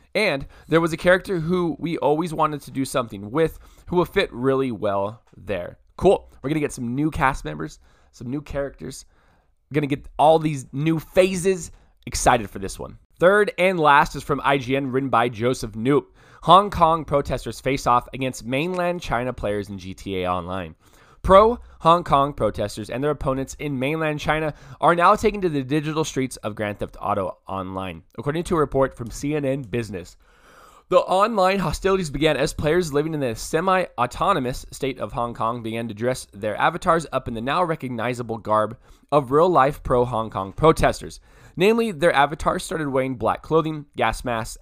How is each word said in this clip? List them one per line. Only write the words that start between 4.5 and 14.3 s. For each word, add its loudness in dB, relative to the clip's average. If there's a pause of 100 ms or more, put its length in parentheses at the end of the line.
well -4 (160)
there." -8 (180)
Cool. 2 (100)
We're -6
gonna 0
get -4
some -6
new -2
cast -2
members, -10 (340)
some -12
new -6
characters. -10 (640)
We're -6
gonna 2
get -4 (100)
all 6
these -2
new 0
phases. 2 (360)
Excited 2
for -14
this -10
one. -12 (220)
Third 6
and 2
last 6
is -8
from -2